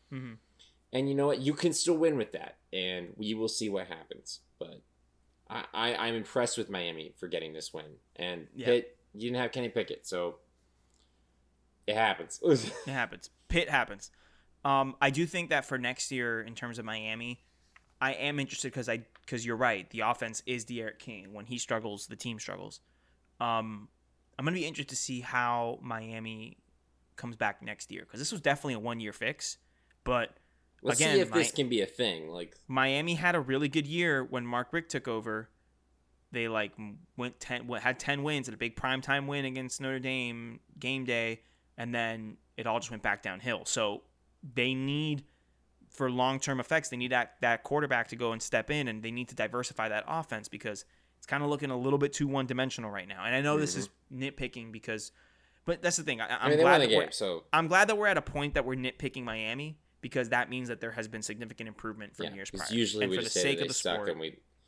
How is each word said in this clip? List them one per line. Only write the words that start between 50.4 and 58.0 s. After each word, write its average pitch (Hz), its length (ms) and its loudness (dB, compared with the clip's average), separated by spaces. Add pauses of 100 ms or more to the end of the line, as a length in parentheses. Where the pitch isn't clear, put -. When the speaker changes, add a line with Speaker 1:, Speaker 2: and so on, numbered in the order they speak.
Speaker 1:
because 104 360 -8 (320)
it's - 100 -20
kinda 143 200 0
looking 143 260 0
a 127 40 -2
little 135 220 4
bit 143 140 4
too 143 160 2
one-dimensional 131 640 0
right 95 180 -8
now. 95 160 -6
And 117 100 2
I 131 60 4
know 147 180 4
this 156 180 2
Speaker 2:
Mm-hmm. 135 480 -8
Speaker 1:
is 139 80 -2
nitpicking 123 380 -8
because, 110 400 -6 (540)
but 175 180 0
that's 175 140 4
the 156 80 0
thing. 123 160 0
I, 113 80 -2
I'm 123 120 0
Speaker 2:
I 127 100 4
mean, 151 80 8
they 160 40 10
Speaker 1:
glad 139 100 10
Speaker 2:
won 160 100 10
the 127 60 6
Speaker 1:
that 110 80 8
we're 90 60 6
Speaker 2:
game, 82 100 -2
so 87 400 -2
Speaker 1:
I'm 165 140 4
glad 185 220 8
that 214 100 2
we're 208 80 4